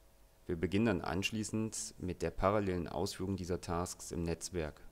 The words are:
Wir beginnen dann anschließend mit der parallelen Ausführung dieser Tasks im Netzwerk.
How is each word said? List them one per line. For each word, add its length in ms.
Wir 100
beginnen 300
dann 160
anschließend 960
mit 240
der 100
parallelen 560
Ausführung 480
dieser 240
Tasks 540
im 100
Netzwerk. 560